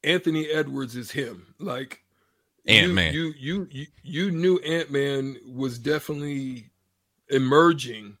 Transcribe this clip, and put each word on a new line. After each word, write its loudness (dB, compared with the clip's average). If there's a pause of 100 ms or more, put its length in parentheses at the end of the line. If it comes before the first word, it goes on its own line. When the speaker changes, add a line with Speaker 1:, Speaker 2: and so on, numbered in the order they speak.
Speaker 1:
Anthony 0
Edwards -4
is -10
him. -8
Like, -10 (640)
you, 6
Speaker 2:
Ant-Man. 4
Speaker 1:
you, -4
you, -6
you, -12 (180)
you -4
knew 2
Ant-Man -2 (100)
was -6
definitely -4 (600)
emerging. 4